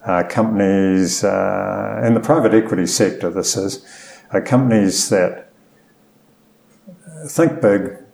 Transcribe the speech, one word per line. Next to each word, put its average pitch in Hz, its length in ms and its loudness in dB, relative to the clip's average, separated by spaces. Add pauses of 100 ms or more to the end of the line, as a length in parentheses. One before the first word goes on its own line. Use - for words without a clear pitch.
are 90 180 0
companies, 95 960 0
uh, 98 800 -2
in 117 100 4
the 110 60 2
private 123 320 2
equity 107 340 2
sector, 90 440 -2
this 87 260 -4
is, 95 280 -6 (480)
are 95 80 2
companies 113 720 2
that - 420 0 (1800)
think 156 320 0
big - 380 0 (160)